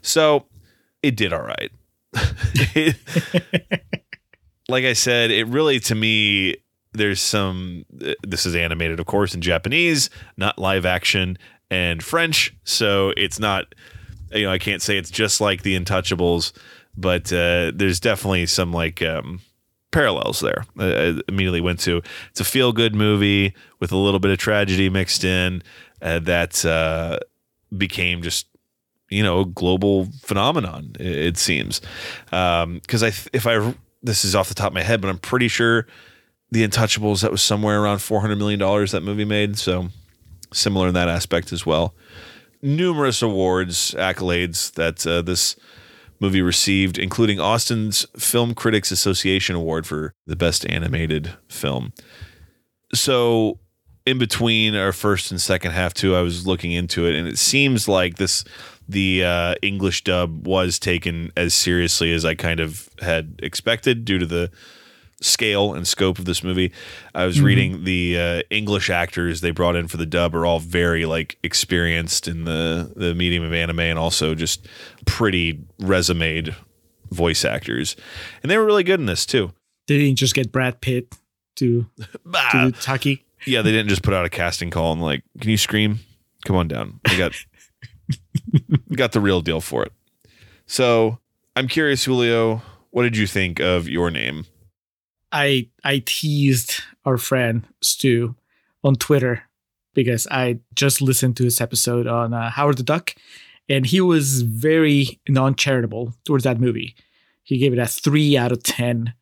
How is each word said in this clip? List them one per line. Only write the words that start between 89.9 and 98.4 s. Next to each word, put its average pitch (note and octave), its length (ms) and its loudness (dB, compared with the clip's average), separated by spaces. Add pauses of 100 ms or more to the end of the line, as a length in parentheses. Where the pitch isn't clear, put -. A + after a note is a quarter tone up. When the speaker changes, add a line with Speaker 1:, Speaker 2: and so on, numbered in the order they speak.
Speaker 1:
So A#2 540 4 (360)
I'm C3 120 0
curious, C#3+ 380 0
Julio, A#2 560 2 (300)
what B2 120 2
did A#2 140 2
you G#2 100 2
think F#2 320 -2
of F2+ 300 0
Your E2+ 200 0
Name? D2 360 -6 (880)
Speaker 2:
I, C#3 340 0 (160)
I C#3 220 0
teased C#3+ 800 0 (220)
our C3 120 2
friend A#2 500 0 (140)
Stu A#2+ 540 2 (480)